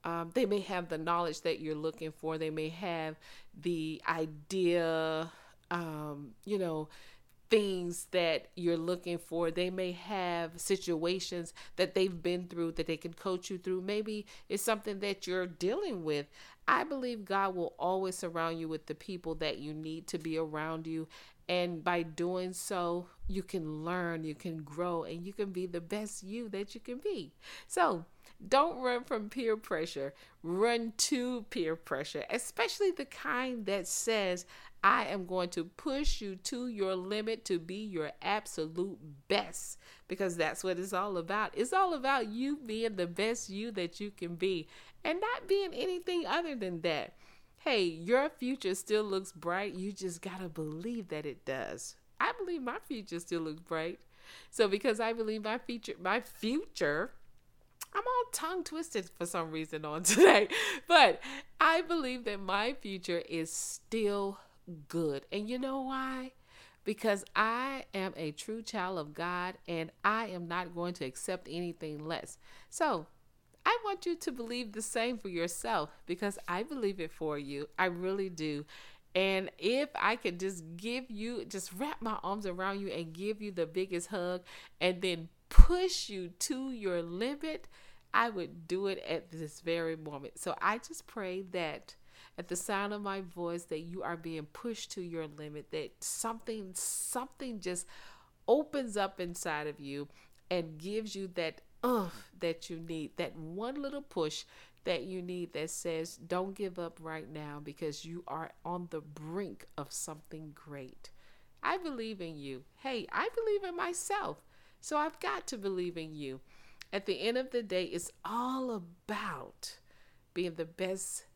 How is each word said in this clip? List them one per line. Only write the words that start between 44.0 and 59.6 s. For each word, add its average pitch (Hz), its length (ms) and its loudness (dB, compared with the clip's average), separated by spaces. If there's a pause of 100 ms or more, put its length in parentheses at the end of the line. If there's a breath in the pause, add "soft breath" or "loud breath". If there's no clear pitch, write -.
you 208 100 -4
can 175 240 -6
be 175 340 0 (340 loud breath)
and 339 180 0
not 466 260 -2
being 392 260 2
anything 349 540 0
other 320 280 0
than 185 280 -2
that. 156 320 0 (440 loud breath)
Hey, 226 260 4
your 180 440 4
future 247 460 0
still 214 300 2
looks 190 280 -2
bright. 175 420 -2
You 190 180 -4
just 180 280 -6
gotta 185 280 -6
believe 170 600 -4
that 151 160 -4
it 135 220 -8
does. 127 500 -4 (240)
I - 180 4
believe 349 240 -4
my 247 160 -4
future 196 420 -6
still 170 220 -2
looks 156 180 -4
bright. 165 400 -4 (500 loud breath)
So 214 180 6
because 214 320 4
I 226 120 2
believe 220 320 0
my 220 140 0
future, 240 400 -6
my 190 220 2
future, 220 920 0 (840)
I'm 415 120 2
all 494 260 2
tongue 349 320 -2
twisted 311 520 -4
for 170 100 -2
some 165 240 -2
reason 156 340 -4